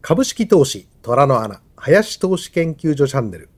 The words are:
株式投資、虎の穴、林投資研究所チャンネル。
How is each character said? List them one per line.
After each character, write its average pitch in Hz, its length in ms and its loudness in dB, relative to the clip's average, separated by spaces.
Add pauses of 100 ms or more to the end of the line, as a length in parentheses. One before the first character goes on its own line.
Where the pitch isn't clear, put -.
(100)
株 180 140 2
式 - 240 -4
投 165 160 6
資、 - 240 -8 (140)
虎 123 260 2
の 127 120 2
穴、 104 220 -10 (140)
林 196 420 2
投 185 180 -2
資 - 140 -12
研 165 240 -2
究 151 220 -2
所 143 100 2
チ 135 100 -4
ャ 131 40 2
ン 110 100 -6
ネ 87 80 -14
ル。 - 200 -20